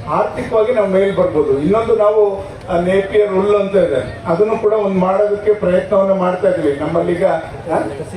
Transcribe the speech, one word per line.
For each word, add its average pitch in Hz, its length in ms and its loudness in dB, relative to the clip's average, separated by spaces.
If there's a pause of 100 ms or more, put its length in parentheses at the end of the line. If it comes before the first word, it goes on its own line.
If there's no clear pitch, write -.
ಆರ್ಥಿಕವಾಗಿ 214 640 -2
ನಾವು 208 160 2
ಮೇಲ್ 190 280 2
ಬರ್ಬೋದು. 147 420 2
ಇನ್ನೊಂದು 220 380 2
ನಾವು, 208 440 2 (280)
ಆ, 175 120 0
ನೇಪಿಯರ್ 196 480 2
ಹುಲ್ಲು 202 300 2
ಅಂತ 196 160 -2
ಇದೆ, 143 420 0 (100)
ಅದನ್ನು 214 300 0
ಕೂಡ 214 160 0
ಒಂದು 196 260 0
ಮಾಡೋದಕ್ಕೆ 202 560 0
ಪ್ರಯತ್ನವನ್ನ 190 580 2
ಮಾಡ್ತಾ 180 360 0
ಇದೀವಿ. 156 320 0
ನಮ್ಮಲ್ಲೀಗ, 170 440 0
ಆ, 160 540 -2 (380)